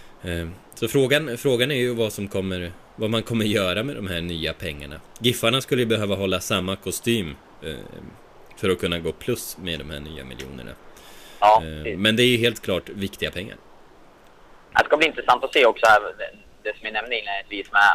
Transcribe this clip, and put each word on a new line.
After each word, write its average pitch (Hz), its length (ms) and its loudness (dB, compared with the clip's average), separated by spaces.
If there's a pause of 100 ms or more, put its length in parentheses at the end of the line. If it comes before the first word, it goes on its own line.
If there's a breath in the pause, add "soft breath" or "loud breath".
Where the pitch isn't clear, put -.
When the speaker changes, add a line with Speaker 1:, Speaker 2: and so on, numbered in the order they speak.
(240 loud breath)
Speaker 1:
Eh, 85 240 -4 (260)
så 113 140 -4
frågan, 139 500 2
frågan 127 320 0
är 151 40 -2
ju 123 200 0
vad 110 180 -2
som 101 160 -8
kommer, 92 440 -6 (240)
vad 110 140 -4
man 113 120 0
kommer 113 220 -2
göra 101 380 0
med 139 140 -6
de 110 100 -8
här 87 140 -4
nya 82 320 -4
pengarna. 73 480 -10 (200)
Giffarna 120 400 0
skulle 127 220 0
ju 117 40 0
behöva 107 280 0
hålla 95 260 -2
samma 95 360 -2
kostym, 95 600 -2 (280)
eh, 78 100 -8 (800)
för 95 140 0
att 90 100 2
kunna 87 180 -2
gå 82 140 -4
plus - 460 -6
med 87 200 -6
de 73 120 -10
här 73 100 -10
nya 73 240 -14
miljonerna. 64 460 -14 (720 loud breath)
Speaker 2:
Ja, 107 240 8
Speaker 1:
Eh, 78 180 -8
Speaker 2:
precis. 80 160 -6
Speaker 1:
men 110 180 4
det 120 60 4
är 123 40 6
ju 123 100 6
helt 113 260 0
klart 90 260 -2
viktiga 95 420 -6
pengar. 95 260 -10 (1200)
Speaker 2:
Det - 60 6
ska - 120 4
bli 156 100 4
intressant 127 380 2
att 131 80 -6
se 135 140 8
också 113 200 4
här, 107 140 10
det, 92 300 -8 (320)
det 107 140 -6
som - 60 -20
vi 110 80 -6
nämnde 110 280 -4
inledningsvis 101 540 -8
med 101 100 6 (120)